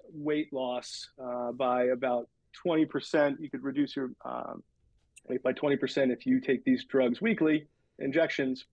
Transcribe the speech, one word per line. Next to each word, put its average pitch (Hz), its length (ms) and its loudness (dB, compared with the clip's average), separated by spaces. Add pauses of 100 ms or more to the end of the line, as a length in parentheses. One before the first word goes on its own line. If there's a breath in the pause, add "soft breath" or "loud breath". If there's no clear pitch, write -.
(120)
weight 151 400 -4
loss, 127 580 -6 (140)
uh, 123 280 -4
by 123 340 2
about 123 420 0 (260)
twenty 160 320 2
percent. 143 540 2
You 147 120 -12
could 127 120 -8
reduce 139 320 -2
your, 131 160 -4 (140)
um, 123 380 -8 (640)
weight 123 140 -4
by 127 100 2
twenty 143 240 0
percent 135 340 2
if 120 140 -4
you 131 160 2
take 127 240 0
these 127 200 2
drugs 127 360 2
weekly, 156 460 2 (320)
injections, 139 720 0